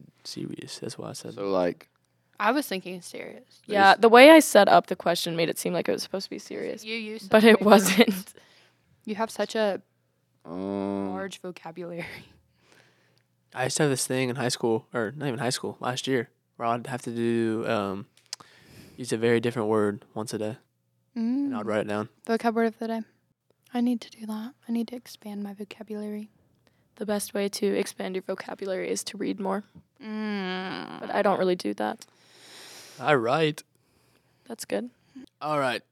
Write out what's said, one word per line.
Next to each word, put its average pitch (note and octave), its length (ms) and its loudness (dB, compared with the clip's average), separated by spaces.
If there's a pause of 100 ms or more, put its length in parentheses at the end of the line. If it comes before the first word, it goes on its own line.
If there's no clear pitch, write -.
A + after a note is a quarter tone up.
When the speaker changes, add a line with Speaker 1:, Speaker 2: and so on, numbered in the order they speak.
(240)
Speaker 1:
serious. - 560 -12
That's - 180 -12
why A2 120 -12
I - 40 -12
said A#2 220 -14
Speaker 2:
So, G2 140 -6
like F2+ 400 0 (500)
Speaker 3:
I G#3 120 2
was C#4 160 -2
thinking F#3 340 -10
serious. - 680 -18
Speaker 4:
Yeah, G3 260 6
Speaker 2:
There's - 80 2
Speaker 4:
the A3+ 80 8
way B3+ 220 12
I D#4+ 80 12
set G3+ 280 6
up - 200 6
the F#3 80 -4
question F3 400 -2
made E3 140 0
it - 100 -6
seem F3+ 140 -4
like E3+ 140 -2
it - 40 0
was - 120 -4
supposed G3 220 -8
to - 40 -18
be - 100 -12
serious, - 440 -10
Speaker 3:
You, A3 120 -8
you A3 240 -10
said G3 100 -18
Speaker 4:
but A3 140 8
it A3+ 100 12
Speaker 3:
something G3+ 120 6
Speaker 4:
wasn't. F#3+ 680 4 (720)
Speaker 3:
You G#3+ 100 -8
have A3 140 -4
such - 260 -6
a G#3 260 -2 (640)
Speaker 2:
Um, G2 680 -4
Speaker 3:
large F#3+ 300 -10
vocabulary. E3+ 640 -14 (680)
<laughs> - 800 -20
Speaker 1:
I B2+ 100 -2
used - 120 -2
to E3 60 2
have D3 80 2
this C3 160 -2
thing C3 220 0
in A#2+ 60 -4
high B2 140 -2
school, A2+ 440 -2
or A#2 220 -4
not D3 120 -6
even A#2 120 -4
high - 120 -2
school, - 280 -8
last B2 280 -6
year, C3 220 -2 (280)
where A#2 100 -4
I'd A#2 200 -2
have B2+ 160 -8
to A#2+ 80 -8
do, A#2 560 -2
um, G2+ 400 -4 (920)
use B2+ 160 -6
a A#2 40 0
very A#2 220 4
different A#2 280 0
word G#2 360 2 (120)
once A2 180 -6
a G#2+ 60 -6
day, G#2+ 180 -6 (580)
and B3+ 400 -2
I'd G#3+ 80 -6
Speaker 3:
Mm. G#3 60 -6
Speaker 1:
write G#3+ 120 2
it - 60 -6
down. G#3 220 -4 (160)
Speaker 3:
Vocab A3+ 300 0
word A3+ 100 2
of A3 140 -6
the A3+ 80 -8
day. A3+ 140 -6 (720)
I B3 60 0
need A#3+ 200 0
to - 80 -18
do A3 160 -20
that. G#3+ 280 -10 (140)
I A#3+ 40 -8
need A3+ 180 -2
to B3 60 -12
expand G#3 480 -14
my G3+ 100 -10
vocabulary. G#3 760 -12 (680)
Speaker 4:
The G#3 100 -10
best G#3 300 -4
way G3+ 140 0
to - 160 -2 (120)
expand F#3+ 380 -6
your F#3 80 -6
vocabulary F#3+ 680 -8
is G3 160 -4
to - 120 -12
read G3 220 -4
more. G3 240 -4 (380)
Speaker 3:
Mm. F#3+ 960 -8
Speaker 4:
But - 140 -10
I - 80 0
don't G3 180 2
really F#3 160 2
do - 200 -4
that. - 300 -6 (920)
Speaker 1:
I C#3+ 160 4
write. D3 480 0 (840)
Speaker 4:
That's - 180 -14
good. A3+ 240 -6 (520)
Speaker 1:
All D3+ 180 -2
right. B2 220 0 (100)